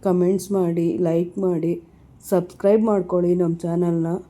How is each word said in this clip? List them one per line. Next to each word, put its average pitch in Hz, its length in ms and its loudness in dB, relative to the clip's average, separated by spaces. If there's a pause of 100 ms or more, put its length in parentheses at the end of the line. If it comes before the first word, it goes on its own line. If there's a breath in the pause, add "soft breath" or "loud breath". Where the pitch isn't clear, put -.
ಕಾಮೆಂಟ್ಸ್ 185 480 0
ಮಾಡಿ, 170 460 0
ಲೈಕ್ 175 400 0
ಮಾಡಿ, 170 440 -2 (480 soft breath)
ಸಬ್ಸ್ಕ್ರೈಬ್ 196 520 2
ಮಾಡ್ಕೊಳ್ಳಿ 180 520 0
ನಮ್ಮ 170 220 0
ಚಾನಲ್ನ. 170 500 0 (240)